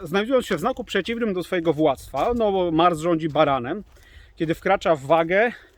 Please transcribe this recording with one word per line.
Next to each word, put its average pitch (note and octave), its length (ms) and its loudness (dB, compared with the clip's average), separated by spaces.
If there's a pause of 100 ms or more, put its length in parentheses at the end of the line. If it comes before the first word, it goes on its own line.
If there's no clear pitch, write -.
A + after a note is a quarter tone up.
znajdując G#3+ 440 0
się F#3 100 -2
w C#3+ 40 -4
znaku A#3+ 240 -4
przeciwnym A3+ 500 -4
do F3+ 80 -4
swojego E3+ 300 -2
władztwa, D3 600 0
no A3 180 0
bo F3+ 180 0
Mars E3 280 4
rządzi E3 300 -2
Baranem, C#3+ 560 0 (520)
kiedy D#3+ 180 -2
wkracza F#3+ 420 0
w C3+ 100 -8
Wagę, E3+ 460 2 (240)